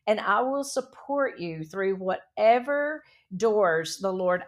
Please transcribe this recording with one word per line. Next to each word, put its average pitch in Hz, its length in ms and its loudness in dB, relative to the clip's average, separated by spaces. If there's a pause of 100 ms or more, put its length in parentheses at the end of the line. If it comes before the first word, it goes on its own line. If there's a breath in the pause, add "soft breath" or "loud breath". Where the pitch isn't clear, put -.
and 214 120 2
I 208 220 0
will 269 220 -2
support 277 760 -4
you 160 240 -6
through 190 320 -2
whatever 247 1080 0 (320 soft breath)
doors 185 600 2
the 196 140 -2
Lord 180 360 0